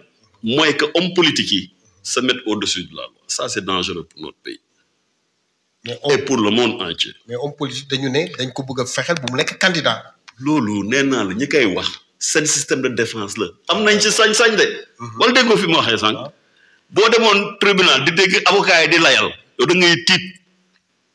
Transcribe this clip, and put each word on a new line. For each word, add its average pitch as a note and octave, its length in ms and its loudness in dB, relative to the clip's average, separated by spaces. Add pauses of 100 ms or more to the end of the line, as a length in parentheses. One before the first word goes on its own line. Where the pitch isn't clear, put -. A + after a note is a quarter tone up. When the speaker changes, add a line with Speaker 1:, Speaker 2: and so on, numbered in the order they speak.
(440)
Speaker 1:
mooy C#3+ 320 2
que D3 180 0
homme F3 200 0
politique D#3+ 380 0
yi F#2+ 240 -4 (280)
se - 160 -6
mettent B2+ 260 -2
au-dessus G2+ 380 -4
de D#2 120 -18
la C2 80 -14
loi. - 240 -20
Ça, - 200 -6
c'est A2 160 -6
dangereux F2+ 400 -4
pour - 180 -20
notre D2+ 180 -16
pays. - 200 -16 (1300)
Speaker 2:
Mais - 80 -10
Speaker 1:
Et C#3+ 200 -2
Speaker 2:
homme, C3+ 120 0
Speaker 1:
pour C#3 120 0
le G#2 140 2
monde A2+ 300 0
entier. E2+ 320 -6 (140)
Speaker 2:
mais A#2 80 -10
homme C#3+ 200 -8
politique, C3+ 340 -8
dañu C3+ 200 -4
ne D3+ 180 0 (100)
dañ B2+ 160 -6
ko - 100 -6
bëgg C3 180 -6
a A#2+ 40 -4
fexeel E3+ 360 -4
bu B2 100 -6
mu B2+ 60 -4
nekk D#3 220 -4
candidat. C#3+ 440 0 (360)
Speaker 1:
Loolu A#2+ 480 0
nee C3+ 160 0
naa C3 200 0
la, F#2 100 -4
ñi B2+ 140 -4
koy D3 180 2
wax F2+ 220 -2 (320)
seen D3+ 260 -2
système C#3+ 360 -2
de B2+ 80 -2
défense A2+ 480 -4
la. G2 100 -4 (220)
Am G3+ 140 0
nañ G#3 160 4
ci G#3 120 2
sañ-sañ A3 440 4
de. E3 100 4 (340)
Speaker 2:
Mhm. A#2+ 200 -12
Speaker 1:
Wala A#3 140 4
déggoo A#3 240 4
fi F3+ 100 0
mu E3 80 2
waxee A2+ 220 0
sànq? G#2+ 200 0
Speaker 2:
Waaw. C3 160 -12 (560)
Speaker 1:
Boo A3 200 2
demoon G#3+ 500 2
tribunal F3+ 460 4
di E3+ 60 4
dégg F#3 340 2
avocat F3+ 380 4
yi D#3 60 2
di E3+ 100 4
layal, A#2 300 4 (300)
yow - 60 4
da F3 80 2
ngay E3+ 320 4
tiit. F3+ 180 2 (920)